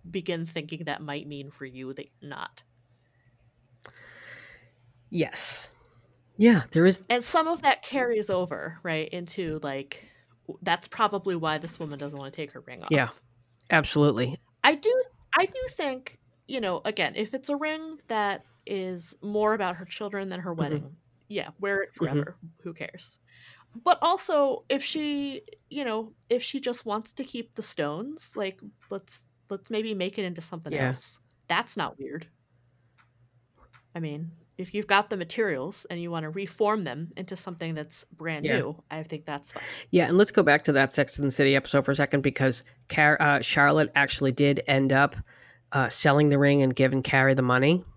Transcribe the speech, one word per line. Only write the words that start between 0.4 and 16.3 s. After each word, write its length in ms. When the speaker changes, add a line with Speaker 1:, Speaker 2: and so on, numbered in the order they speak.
Speaker 1:
thinking 400
that 160
might 260
mean 240
for 140
you 280
that 140
you're 100
not. 340
Speaker 2:
Yes. 600
Yeah, 340
there 140
is. 240
Speaker 1:
And 140
some 240
of 140
that 220
carries 460
over, 540
right, 260
into, 520
like, 480
w-, 160
that's 240
probably 480
why 240
this 200
woman 200
doesn't 180
wanna 140
take 200
her 100
ring 200
off. 100
Speaker 2:
Yeah, 180
absolutely. 680
Speaker 1:
I 120
do, 280
I 80
do 140
think, 460